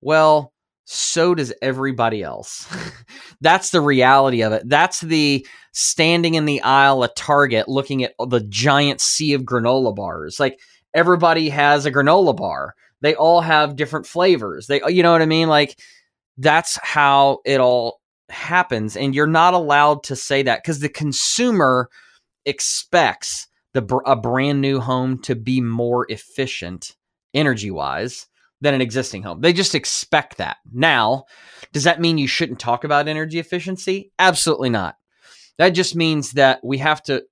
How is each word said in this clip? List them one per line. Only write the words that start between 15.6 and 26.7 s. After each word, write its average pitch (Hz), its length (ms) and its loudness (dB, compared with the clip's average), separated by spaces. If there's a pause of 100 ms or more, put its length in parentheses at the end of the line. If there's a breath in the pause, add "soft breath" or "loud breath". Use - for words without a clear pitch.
that's 151 440 0
how 139 640 4
it 135 160 0
all 123 400 0 (300)
happens. 131 680 -2
And 135 180 -2
you're 147 140 2
not 165 260 4
allowed 147 500 2
to 135 120 -8
say 139 280 -2
that 127 200 -2
'cause 156 160 -6
the 147 100 -4
consumer 147 1000 0 (560 soft breath)
expects - 1000 -4 (260)
the 131 80 -2
br-, 123 240 -2
a 135 100 2
brand 131 460 -2
new 139 180 -2
home 127 440 -4
to 131 120 -4
be 123 240 -2
more 120 500 -2
efficient - 840 -10 (380)